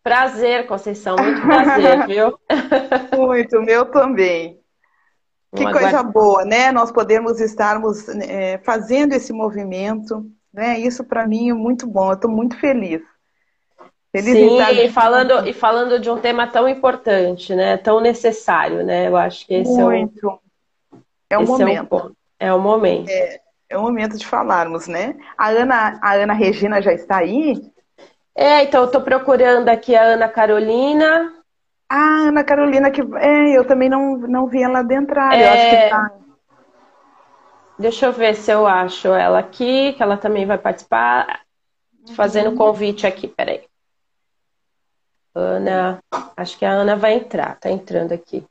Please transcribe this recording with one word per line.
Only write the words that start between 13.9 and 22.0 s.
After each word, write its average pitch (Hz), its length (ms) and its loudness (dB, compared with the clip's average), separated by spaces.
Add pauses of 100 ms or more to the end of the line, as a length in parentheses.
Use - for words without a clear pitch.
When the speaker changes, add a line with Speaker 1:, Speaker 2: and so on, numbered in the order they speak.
Speaker 2:
Feliz 208 240 0
em 220 140 8
Speaker 1:
Sim, 240 100 4
Speaker 2:
estar 247 140 4
Speaker 1:
e 240 180 4
falando, 247 460 4
Speaker 2:
junto. 196 120 -2
Speaker 1:
e 196 40 -8
falando 240 460 0
de 214 100 -6
um 233 100 -4
tema 240 280 -2
tão 240 200 0
importante, 214 880 -2
né? 190 220 0
Tão 220 240 0
necessário, 185 800 -2
né? 180 240 -2
Eu 180 80 0
acho 180 300 -2
que - 80 -6
esse 240 260 0
é 240 60 4
o 233 60 4
Speaker 2:
Muito. 214 480 -4 (880)
É 196 80 0
o 214 60 2
Speaker 1:
esse 220 80 0
é 254 40 0
o 262 40 -2
Speaker 2:
momento. 196 280 0
Speaker 1:
ponto. - 300 -6 (220)